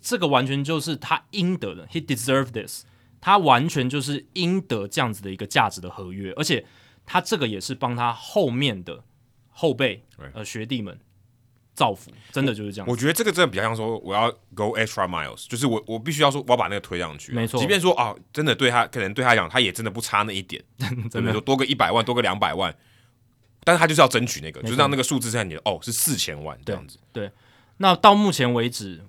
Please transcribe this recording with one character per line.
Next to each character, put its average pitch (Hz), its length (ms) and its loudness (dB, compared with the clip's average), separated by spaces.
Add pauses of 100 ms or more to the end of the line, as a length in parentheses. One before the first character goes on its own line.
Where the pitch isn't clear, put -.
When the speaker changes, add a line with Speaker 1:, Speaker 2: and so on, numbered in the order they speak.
Speaker 1:
这 - 160 -4
个 180 80 0
完 135 200 4
全 139 180 -2
就 156 160 0
是 151 160 -4
他 - 360 -4
应 185 240 0
得 95 200 -6
的， 87 120 -16
he 160 160 -8
deserve 131 420 0
this， 117 380 -10 (360)
他 196 180 4
完 151 320 6
全 127 180 0
就 139 140 -2
是 143 320 -4
应 185 260 0
得 110 280 -4
这 104 120 -6
样 120 140 0
子 98 80 -12
的 98 80 -8
一 95 60 -8
个 101 100 -8
价 113 240 4
值 92 100 -12
的 90 80 -12
合 90 240 -12
约， 95 220 -8
而 151 100 -4
且 135 220 0 (400)
他 180 160 0
这 190 160 -4
个 139 100 0
也 101 140 -4
是 131 140 -6
帮 123 200 -2
他 120 160 0
后 156 380 -2
面 120 340 -2
的 85 200 -12 (460)
后 - 220 -2
辈， 113 320 -2 (140)
Speaker 2:
对。 - 160 -16
Speaker 1:
呃， 110 120 -12
学 110 200 -10
弟 120 160 -6
们 95 160 -12 (760)
造 147 200 2
福， - 180 -14 (200)
真 135 140 0
的 127 80 0
就 104 100 -8
是 104 80 -6
这 98 60 -10
样 98 80 -10
子。 120 60 -2
Speaker 2:
我， - 20 0
我 120 40 -4
觉 123 100 0
得 165 60 2
这 226 100 -2
个 214 80 0
真 175 120 4
的 147 60 2
比 92 80 -6
较 98 60 0
像 113 120 0
说， 110 240 -4
我 92 140 -8
要 113 180 2 (220)
go 107 240 -2
extra 110 300 0
miles， 76 400 -6
就 123 100 -8
是 123 80 0
我， 113 220 0
我 113 100 -8
必 120 140 -8
须 147 100 0
要 143 80 6
说， 139 160 -6
我 120 60 4
要 123 60 6
把 107 80 2
那 95 100 -4
个 101 40 -2
推 90 200 -8
上 80 180 -6
去 - 140 -16
啊。 123 40 -6
Speaker 1:
没 117 120 -2
错。 123 120 -2
Speaker 2:
即 156 60 2
便 196 160 4
说， 180 140 4
啊， 110 180 0 (180)
真 156 140 -2
的 135 80 4
对 123 160 2
他， 120 180 2
可 123 120 -8
能 98 140 -2
对 127 120 -2
他 123 80 8
讲， 95 160 2
他 127 100 0
也 107 120 2
真 113 120 -8
的 113 60 -2
不 101 100 -8
差 104 240 0
那 110 80 -4
一 98 100 -6
点， - 280 -12
Speaker 1:
<laughs> - 80 -20
真 104 120 -4
的。 117 200 -6
Speaker 2:
对 117 120 -4
不 113 60 -2
对？ 113 40 0
说 107 100 -2
多 135 160 2
个 131 80 2
一 139 80 0
百 98 180 2
万， 110 140 2
多 120 80 -2
个 120 80 0
两 98 160 0
百 90 160 0
万， 87 200 -2 (880)
但 170 120 6
是 165 40 2
他 165 80 6
就 156 80 2
是 147 60 8
要 135 60 10
争 120 200 2
取 - 140 -6
那 78 100 -10
个， - 100 -14
Speaker 1:
没 - 20 -12
错。 110 60 -4
Speaker 2:
就 117 40 -2
是 131 60 -2
让 143 120 4
那 143 60 0
个 131 40 0
数 131 160 0
字 113 180 -2
看 104 140 -2
起 80 60 -8
来， 80 100 -10
哦， 95 160 -2
是 120 100 -8
四 131 240 0
千 76 280 -4
万 73 220 -12
这 104 80 -4
样 - 140 -10
子。 - 120 -20 (120)
Speaker 1:
对， 104 160 -8
对。 92 40 -14 (460)
那 190 180 6
到 202 180 10
目 208 180 4
前 123 220 2
为 120 160 0
止， 95 400 -12